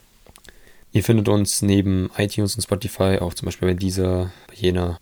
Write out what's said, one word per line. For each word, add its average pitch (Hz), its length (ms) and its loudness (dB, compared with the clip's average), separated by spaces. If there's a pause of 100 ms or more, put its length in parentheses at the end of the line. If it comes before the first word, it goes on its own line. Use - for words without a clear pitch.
(920)
Ihr 123 120 2
findet 110 240 2
uns 104 360 0
neben 98 540 2
iTunes 104 380 -2
und 101 60 -6
Spotify 95 580 0
auch 87 140 -4
zum - 140 -8
Beispiel 92 220 -2
bei 92 40 2
Deezer, 92 580 -2 (140)
bei - 80 -20
Jena, 90 480 -2